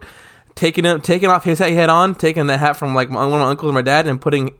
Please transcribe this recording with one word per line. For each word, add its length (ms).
taking 320
him, 160
taking 280
off 140
his 140
hat 120
he 60
had 140
on, 240
taking 340
that 120
hat 180
from, 160
like, 160
my, 160
one 80
of 60
my 100
uncles 220
or 20
my 80
dad, 240
and 160
putting 380